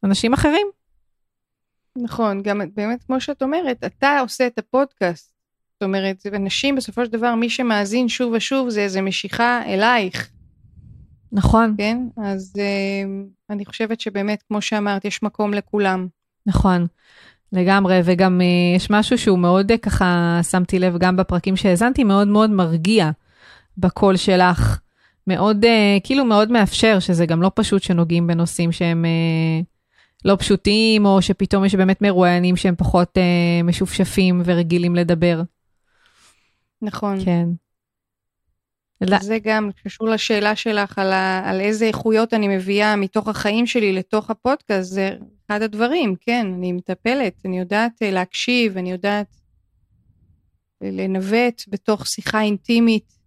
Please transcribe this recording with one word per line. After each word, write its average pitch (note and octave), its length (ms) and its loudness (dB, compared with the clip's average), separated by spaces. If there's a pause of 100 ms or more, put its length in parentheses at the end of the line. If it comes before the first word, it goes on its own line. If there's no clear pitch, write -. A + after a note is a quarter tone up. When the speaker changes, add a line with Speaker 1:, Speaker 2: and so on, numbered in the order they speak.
Speaker 1:
אנשים G#3 300 0
אחרים. D#4 340 2 (1300)
Speaker 2:
נכון, A3+ 460 -4
גם G3+ 200 -2 (140)
באמת, A3 280 -6
כמו C4 180 -2
שאת C#4+ 200 -6
אומרת, C#4 440 -2
אתה C#4+ 340 0
עושה B3+ 280 -2
את A#3+ 100 -6
הפודקאסט. G#3+ 760 -4 (420)
זאת - 100 -8
אומרת, F#3+ 420 -4 (100)
אנשים, G#3 400 -2
בסופו A#3+ 300 -4
של A3 60 -10
דבר, A#3 240 -2
מי A#3 140 -2
שמאזין A3+ 600 -2
שוב A#3+ 240 -4
ושוב, B3+ 360 -2
זה G#3 120 -2
איזה G3 200 -4
משיכה A#3 640 -2
אלייך. G3 640 -2 (1040)
Speaker 1:
נכון. A3 460 2
Speaker 2:
כן? G#3+ 200 -2 (200)
אז, G3 420 -8
אה, G3 680 -4 (240)
אני G#3 160 -8
חושבת A3+ 360 -6
שבאמת, G3+ 460 -4
כמו G#3 140 -4
שאמרת, G3+ 440 -4
יש G#3 180 -6
מקום G#3 300 -4
לכולם. G3 540 -2 (380)
Speaker 1:
נכון, F3+ 420 2 (640)
לגמרי, F#3 520 2
וגם, F3+ 380 4
אה, F3 340 4
יש F3+ 140 0
משהו G#3 280 2
שהוא F#3+ 220 2
מאוד, F#3 320 4
אה, A#3 60 4
ככה, F3 640 0 (100)
שמתי F#3 300 0
לב F3+ 180 0
גם F#3 200 2
בפרקים F#3 380 0
שהאזנתי, G#3+ 480 2
מאוד G3+ 240 4
מאוד G#3+ 220 4
מרגיע F3+ 600 2 (680)
בקול F#3+ 400 2
שלך. F3+ 640 2 (480)
מאוד, G3+ 380 2
אה, G#3 380 6
כאילו C4+ 220 0
מאוד A3 260 2
מאפשר, A3 480 4
שזה E3+ 260 0
גם E3 160 0
לא F#3 140 2
פשוט G3+ 280 0
שנוגעים E3+ 440 0
בנושאים E3+ 440 0
שהם, E3 340 0
אה, E3 560 0 (640)
לא G3 100 4
פשטים, G#3 680 2
או G3 160 4
שפתאום G3 440 0
יש G3 100 2
באמת F#3+ 260 2
מרואיינים F3+ 540 2
שהם F3+ 200 0
פחות, F3 420 0
אה, F3 460 2
משופשפים F3+ 840 0
ורגילים F3 500 0
לדבר. E3+ 460 0 (1400)
Speaker 2:
נכון. G3+ 440 -4
Speaker 1:
כן. F3 200 0 (1600)
לא- F#3 180 2
Speaker 2:
זה G#3 240 -4
גם G#3+ 260 -2 (140)
קשור A3 260 -6
לשאלה G#3+ 460 0
שלך G#3 440 -4
על F#3+ 140 0
ה-, F#3+ 360 -2
על F#3+ 120 -2
איזה G#3+ 240 0
איכויות A3 480 0
אני G3+ 240 0
מביאה G3+ 380 0
מתוך G3+ 320 -2
החיים A3 400 -2
שלי G#3+ 260 0
לתוך F#3+ 360 -4
הפודקאסט, G#3+ 600 -4
זה G3 200 -2 (360)
אחד G#3 140 -4
הדברים, A3+ 600 -2
כן, A#3 260 -2 (100)
אני F3+ 140 -4
מטפלת, G3 600 -4 (120)
אני F#3 140 -4
יודעת, G#3 320 -2 (120)
אה, G3+ 80 -2
להקשיב, G3 680 -2
אני F3+ 140 -6
יודעת G3+ 440 -4 (1500)
לנווט G3 840 -2
בתוך G#3 400 -4
שיחה - 340 -4
אינטימית. A3 720 0 (140)